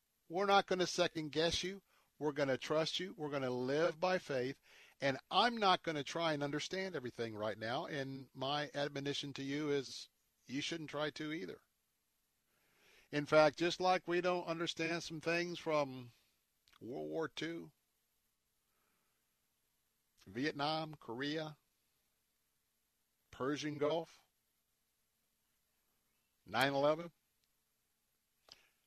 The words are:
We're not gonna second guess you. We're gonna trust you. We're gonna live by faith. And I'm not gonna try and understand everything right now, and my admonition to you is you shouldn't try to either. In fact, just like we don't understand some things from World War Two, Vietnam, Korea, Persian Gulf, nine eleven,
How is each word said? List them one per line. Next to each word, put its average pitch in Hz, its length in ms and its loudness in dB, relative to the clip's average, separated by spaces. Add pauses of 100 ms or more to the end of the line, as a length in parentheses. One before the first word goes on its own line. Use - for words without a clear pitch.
(280)
We're 190 200 0
not 196 180 8
gonna 180 220 2
second 160 440 0
guess 160 320 2
you. 190 180 -6 (360)
We're 147 140 0
gonna 135 260 2
trust 156 420 0
you. 185 160 -6
We're 151 140 -4
gonna 131 220 0
live 147 480 2
by 185 180 4
faith. 135 400 -2 (440)
And 135 160 2 (120)
I'm 233 280 4
not 190 260 4
gonna 151 200 -2
try 165 300 0
and 143 80 0
understand 170 540 -4
everything 120 400 -6
right 107 240 -2
now, 123 260 -2
and 135 480 -6
my 139 400 -2
admonition 143 600 -4
to 139 100 -8
you 143 260 -2
is 139 380 -2 (400)
you 131 140 -4
shouldn't 160 280 -6
try 147 220 -2
to 151 220 -6
either. 175 240 -6 (1500)
In 147 140 0
fact, 151 340 8
just 170 220 0
like 185 240 4
we 175 160 2
don't 180 260 0
understand 165 560 -2
some 160 180 -8
things 170 380 -2
from 135 500 -2 (720)
World 151 280 -8
War 156 260 -4
Two, 165 340 -8 (2500)
Vietnam, 151 720 -2
Korea, 147 560 -6 (1800)
Persian 143 440 -4
Gulf, 156 340 0 (2500)
nine 127 260 2
eleven, 156 380 2 (1800)